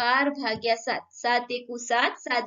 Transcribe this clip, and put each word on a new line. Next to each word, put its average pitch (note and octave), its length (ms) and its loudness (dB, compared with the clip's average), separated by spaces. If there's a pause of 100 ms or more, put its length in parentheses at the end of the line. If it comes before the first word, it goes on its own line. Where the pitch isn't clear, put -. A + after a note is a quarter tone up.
બાર C4 300 4
ભાગ્યા A3+ 440 0
સાત, B3 300 -2 (180)
સાત A#3+ 280 2
એકુ A#3+ 260 -6
સાત, A#3+ 400 0
સાત A#3+ 300 -2